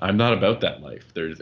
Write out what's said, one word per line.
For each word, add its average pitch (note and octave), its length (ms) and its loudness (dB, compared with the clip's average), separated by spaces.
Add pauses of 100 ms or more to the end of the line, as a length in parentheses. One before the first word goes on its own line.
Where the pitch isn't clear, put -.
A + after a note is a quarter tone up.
I'm G2+ 160 2
not A#2 160 4
about G#2 280 2
that D2 220 -4
life. B1+ 220 -14 (100)
There's, D#2+ 260 -6